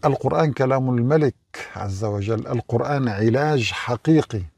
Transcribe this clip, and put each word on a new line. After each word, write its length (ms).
القرآن 480
كلام 380
الملك 440
عز 280
وجل، 420
القرآن 600
علاج 640
حقيقي. 720